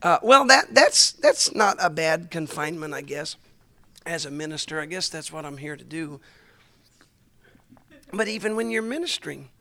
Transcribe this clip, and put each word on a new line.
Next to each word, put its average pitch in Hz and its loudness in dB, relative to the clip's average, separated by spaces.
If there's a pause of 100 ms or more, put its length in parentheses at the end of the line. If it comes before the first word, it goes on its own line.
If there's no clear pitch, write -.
uh, 175 4
well, 269 8
that, 269 4
that's, - 6
that's - 2
not 202 2
a 180 2
bad 160 -2
confinement, 156 -6
I 139 -8
guess, 143 -10 (680)
as 165 -6
a 139 -12
minister. 156 -6
I 147 -6
guess 175 -6
that's 156 -10
what 156 -12
I'm 143 -12
here 147 -12
to 139 -20
do. 147 -10 (1900)
But 214 -2
even 214 -4
when 226 -2
you're 226 -2
ministering, 220 -8 (120)